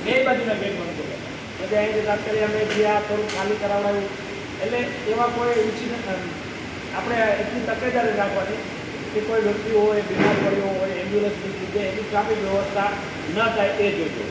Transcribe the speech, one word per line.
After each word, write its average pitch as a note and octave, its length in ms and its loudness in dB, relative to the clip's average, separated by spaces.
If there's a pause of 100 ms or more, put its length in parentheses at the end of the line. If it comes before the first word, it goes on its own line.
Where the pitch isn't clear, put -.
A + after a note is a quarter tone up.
બે B3+ 200 4
બાજુના A3+ 300 2
ગેટ G3 240 -2
બંધ E3 200 -6
છે. - 180 -6 (480)
એટલે G#3 140 0
અહીંથી G#3+ 240 2
તાત્કાલિક G#3+ 420 0
અમે G#3+ 220 0
જે G#3 220 2
આ G#3 120 4
થોડું G#3 280 0
ખાલી G3+ 280 0
કરાવડાવ્યું, G3+ 540 0 (520)
એટલે A#3 180 0 (280)
એવા A#3 200 2
કોઈ A#3+ 320 2
ઇન્સિડન્ટ, G#3+ 480 0
અમ, F#3 140 -2 (760)
આપણે A3+ 200 -2
એટલી A3 520 2
તકેદારી A3+ 500 2
રાખવાની G3 440 0 (520)
કે G#3+ 60 2
કોઈ A3 220 2
વ્યક્તિ G#3 300 0
હોય, G#3 300 4
બીમાર G3 340 2
પડ્યો G3 440 2
હોય, F#3+ 140 0
એમ્બ્યુલન્સ G3+ 500 0
નીકળી F#3 300 -6
જાય, G3+ 180 0
એની G#3+ 100 -4
ટ્રાફિક G#3 400 0
વ્યવસ્થા G3 500 0 (440)
ન - 20 0 (180)
થાય G3+ 180 2
એ G3+ 180 2
જોજો. - 400 -2